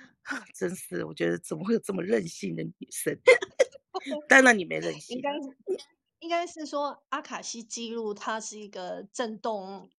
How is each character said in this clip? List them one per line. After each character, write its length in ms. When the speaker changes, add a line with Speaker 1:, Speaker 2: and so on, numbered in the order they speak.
Speaker 1:
<sighs> 300
真 200
是， 300
我 80
觉 160
得 100
怎 180
么 80
会 100
有 60
这 120
么 100
任 240
性 300
的 60
女 280
生。” 240
<laughs> 360
当 140
然 140
你 80
没 140
任 200
性 200
啊。 20
Speaker 2:
<laughs> 0
应 0
该 220
是， 140
应 100
该 160
是 180
说 460
阿 100
卡 220
西 200
记 300
录 220
它 260
是 180
一 100
个 340
震 260
动 600